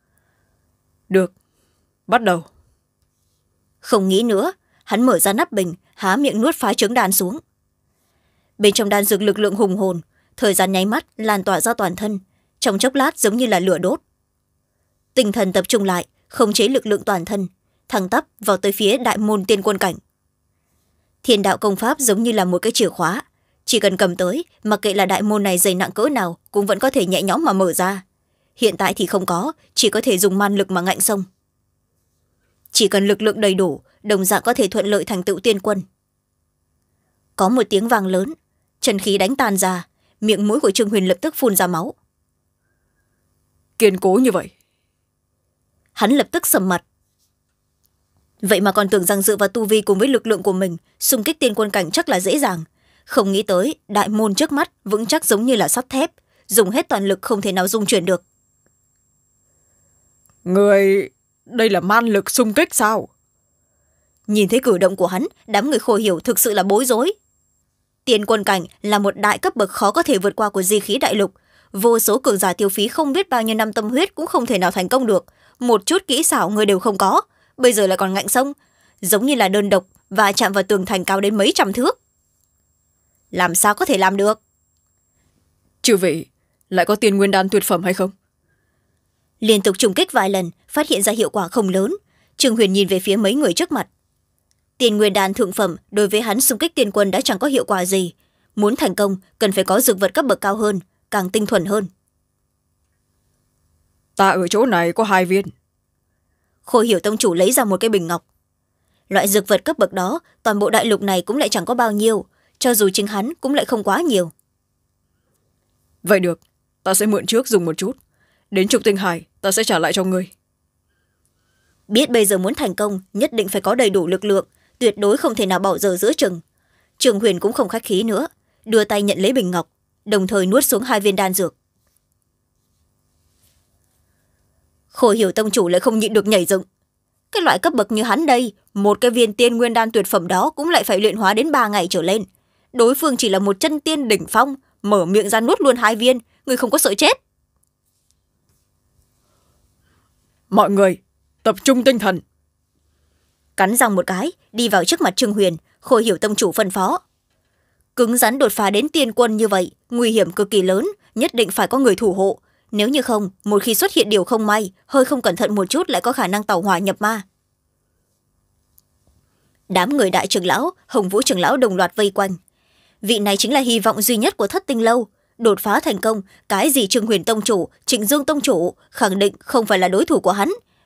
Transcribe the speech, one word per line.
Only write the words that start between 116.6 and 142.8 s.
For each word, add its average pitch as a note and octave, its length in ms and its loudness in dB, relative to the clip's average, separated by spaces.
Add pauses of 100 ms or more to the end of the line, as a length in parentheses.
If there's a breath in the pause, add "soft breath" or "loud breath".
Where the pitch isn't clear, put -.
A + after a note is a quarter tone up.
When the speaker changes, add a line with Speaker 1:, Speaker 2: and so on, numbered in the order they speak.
Speaker 1:
ta F#3+ 120 0
sẽ G#3 120 0
mượn G3 200 0
trước A#3 220 0
dùng F#3 160 2
một D#3+ 120 -4
chút. G#3+ 200 -6 (540)
Đến G3 180 0
Trục A#3 160 0
Tinh G3+ 120 2
Hải, F#3 300 -4 (140)
ta G3 120 -2
sẽ A3 120 0
trả G3 140 0
lại D#3+ 140 0
cho F#3+ 120 -2
ngươi. F#3 240 -4 (1600)
Speaker 2:
Biết A#3 220 2
bây A3+ 160 4
giờ G3 120 0
muốn F#3+ 160 -2
thành G#3+ 200 -4
công, G#3 260 -4 (120)
nhất G#3+ 200 -2
định G#3+ 160 -4
phải G3 120 -4
có G3 140 0
đầy A#3+ 160 2
đủ F#3 160 0
lực F#3 180 -4
lượng, G3 220 0 (320)
tuyệt A3 200 0
đối G3+ 180 2
không C#4+ 180 -2
thể G#3 120 -2
nào F#3 120 0
bỏ F#3+ 200 -2
dở F#3+ 180 0
giữa G#3 160 0
chừng. F3+ 280 -2 (580)
Trường G#3 220 2
Huyền G3 200 0
cũng G#3+ 120 -2
không A#3+ 160 -2
khách A3+ 160 -8
khí G3 180 -2
nữa, A3+ 240 -2 (380)
đưa A3 200 2
tay G#3 180 -2
nhận G3+ 160 0
lấy G3 140 2
bình G#3+ 180 0
ngọc, F3 200 -4 (340)
đồng G3 220 0
thời G3 200 0
nuốt A#3 180 4
xuống A#3 180 0
hai B3 180 -2
viên G3 160 0
đan F#3+ 180 -2
dược. F#3 200 -4 (3250)
Khôi A3 280 2
Hiểu G3 160 0
tông A3 180 -2
chủ F#3 180 0
lại F3+ 120 2
không A3 180 0
nhịn G#3+ 140 -2
được G#3 140 2
nhảy G3+ 180 4
dựng. F#3+ 180 0 (720)
Cái G4 100 -2
loại - 160 2
cấp E4+ 160 0
bậc A3+ 180 0
như G#3+ 100 0
hắn A#3+ 240 0
đây, B3 260 2 (220)
một G3+ 260 0
cái B3 100 4
viên A3+ 220 2
tiên A#3 240 2
nguyên A#3 180 0
đan A3+ 180 0
tuyệt G#3 140 0
phẩm F3+ 220 -2
đó G3+ 220 0
cũng D#4 200 -4
lại D#4+ 140 4
phải G3+ 160 0
luyện G#3 160 2
hóa G#3 180 2
đến C#4+ 180 0
ba B3 160 2
ngày G3+ 220 0
trở F3 120 -2
lên. F#3+ 220 -2 (480)
Đối A#3+ 220 4